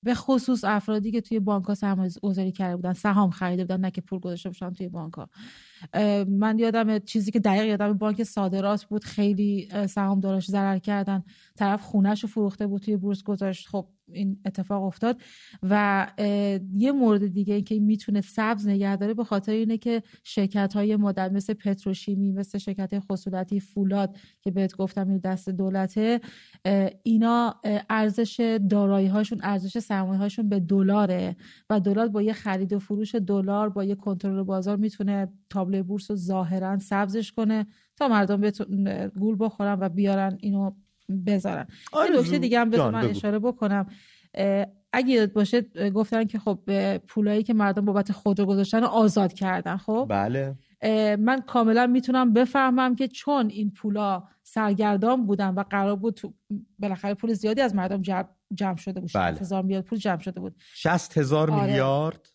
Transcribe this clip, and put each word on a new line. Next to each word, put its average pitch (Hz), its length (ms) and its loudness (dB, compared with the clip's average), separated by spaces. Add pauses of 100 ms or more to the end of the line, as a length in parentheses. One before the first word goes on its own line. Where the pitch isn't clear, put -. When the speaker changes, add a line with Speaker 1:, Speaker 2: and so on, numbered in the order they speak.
Speaker 1:
به 240 100 0
خصوص 254 500 0
افرادی 214 480 0
که 233 100 0
توی 220 180 -2
بانک‌ها 202 360 0
سرمایه 190 360 -2 (100)
گذاری 190 300 -2
کرده 185 240 -4
بودن، 180 180 -4
سهام 196 360 2
خریده 180 340 -2
بودن، 185 160 -2
نه 190 120 -2
که 180 100 -8
پول 185 180 -8
گذاشته 180 300 -8
باشن 180 240 -10
توی 180 160 -10
بانک‌ها. 160 400 -12 (640)
اه، 208 300 2
من 208 360 2
یادم 220 400 2
چیزی 208 320 -2
که 226 80 2
دقیق 202 260 2
یادم 208 280 0
بانک 214 300 0
صادرات 196 600 -2
بود، 208 180 -4
خیلی، 202 680 0
اه، 196 160 -2
سهام 196 320 0
داراش 190 280 0
ضرر 196 320 0
کردن. 196 440 -2 (320)
طرف 202 260 0
خونه‌شو 208 460 2
فروخته 208 400 -2
بود 196 140 -4
توی 208 160 -2
بورس 196 260 -2
گذاشت. 196 440 -4
خب 190 200 -6 (260)
این 196 320 -4
اتفاق 190 380 -4
افتاد 226 380 -2 (420)
و، 196 440 2 (100)
اه، 202 420 0 (180)
یه 247 140 2
مورد 214 360 4
دیگه 196 260 -2
این 208 100 0
که 214 160 -2
می‌تونه 208 420 2
سبز 214 460 -2
نگه 196 280 0
داره 202 180 -2
به 226 100 -4
خاطر 208 280 -2
اینه 220 260 0
که 226 260 -2 (200)
شرکت‌های 202 720 0
مادر 196 340 0
مثل 196 240 -2
پتروشیمی، 196 800 -2
مثل 196 260 -4
شرکت‌های 196 420 -4
خصولتی، 190 600 -4
فولاد 196 580 -2 (240)
که 196 100 -4
بهت 190 240 -2
گفتم 190 340 -2
این 196 80 2
دست 185 320 -4
دولته، 190 720 0 (440)
اه، 196 240 2 (140)
اینا، 233 600 2
اه، 208 260 0
ارزش 220 720 0 (100)
دارایی‌هاشون، 196 760 2
ارزش 196 360 -2
سرمایه‌هاشون 202 680 -2
به 202 100 2
دلاره 185 760 2 (340)
و 214 100 2
دولت 202 320 2
با 208 100 0
یه 214 120 2
خرید 196 400 -2
و 202 60 0
فروش 208 360 -4
دلار، 202 540 0
با 202 140 -4
یه 202 120 -2
کنترل 196 480 -4
بازار 190 340 -2
می‌تونه 202 500 -2 (220)
تابلوی 190 340 -2
بورس 196 280 -6
رو 208 60 -2
ظاهراً 185 600 -2
سبزش 202 520 -2
کنه 220 340 0 (300)
تا 285 120 0
مردم 202 340 4
بتون-، 196 640 -2
گول 208 320 -2
بخورن 202 400 -2
و 190 100 -2
بیارن 196 500 0
اینو 196 320 -2 (540)
بذارن. 196 420 -2 (240)
Speaker 2:
آره 311 200 2
Speaker 1:
یه 285 80 6
نکته 170 120 2
Speaker 2:
جو- 294 60 2
Speaker 1:
دیگه 240 220 2
هم 233 100 2
بذار 214 160 4
Speaker 2:
جان، 160 80 2
Speaker 1:
من 226 80 0
Speaker 2:
بگو. 226 80 2
Speaker 1:
اشاره 208 300 -2
بکنم. 202 460 0 (480)
اه، 196 320 0 (280)
اگه 254 200 2
یاد 214 200 4
باشه، 214 320 2 (100)
اه، 196 140 0
گفتن 220 360 0
که 214 140 -4
خب، 202 280 -2
اه، 196 300 0
پولایی 208 460 0
که 226 100 0
مردم 202 320 2
بابت 202 260 2
خودرو 202 340 0
گذاشتن 196 360 2
رو 220 60 2
آزاد 202 460 4
کردن. 185 440 -2
خب 220 320 -2
Speaker 2:
بله. 135 460 0 (260)
Speaker 1:
اه، 214 340 2
من 247 260 2
کاملاً 240 460 4
می‌تونم 254 460 4
بفهمم 254 600 4
که 269 120 -2
چون 262 420 0
این 202 220 -4
پولا 202 520 -2 (200)
سرگردان 214 840 2
بودن 196 240 0
و 190 200 -2
قرار 202 260 0
بود 202 180 -2
تو-، - 200 -12 (460)
بالاخره 202 340 -4
پول 226 200 -2
زیادی 220 280 0
از 226 140 2
مردم 190 260 -2
جمع، 185 260 -2 (260)
جمع 190 240 -2
شده 185 220 -8
بود. 175 140 -8
Speaker 2:
بله. 175 200 2
Speaker 1:
شصت 156 80 -6
هزار 190 200 -4
میلیارد 190 240 -2
پول 226 140 -6
جمع 180 200 -2
شده 180 200 -10
بود. 185 160 -12 (180)
Speaker 2:
شصت - 440 0
هزار 151 340 2
Speaker 1:
آره. - 100 2
Speaker 2:
میلیارد؟ 135 720 0